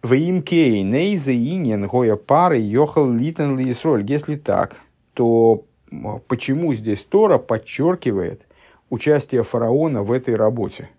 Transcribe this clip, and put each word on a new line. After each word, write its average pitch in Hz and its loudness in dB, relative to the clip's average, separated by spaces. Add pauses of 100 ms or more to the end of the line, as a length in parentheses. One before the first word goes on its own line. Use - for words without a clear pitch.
«Веим 156 0
кей 135 2
нейзе 139 -2
иньян 120 -2
гоя 123 0
пары 156 2
йохал 131 2
литен 139 -2
ли 131 -2
Исроль». 120 0
Если 139 -4
так, - -2 (340)
то, 117 4 (260)
м, 104 -12
почему 139 -2
здесь 107 -6
Тора 190 4
подчеркивает 113 -2 (420)
участие 131 0
фараона 120 0
в 104 -2
этой 127 -2
работе? 107 -2 (100)